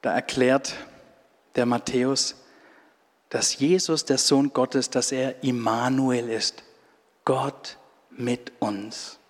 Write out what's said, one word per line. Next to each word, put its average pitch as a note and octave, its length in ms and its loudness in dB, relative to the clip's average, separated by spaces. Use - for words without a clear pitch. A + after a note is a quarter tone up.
Da G#2+ 140 -2
erklärt B2+ 600 2
der B2 120 2
Matthäus, B2 760 -2
dass - 300 -2
Jesus, D#3+ 480 2
der C3+ 100 2
Sohn C#3 380 4
Gottes, B2+ 340 0
dass B2+ 240 -2
er C3 320 -4
Immanuel B2 880 2
ist, - 340 -4
Gott - 500 -2
mit A#2+ 500 -4
uns. G#2 600 -8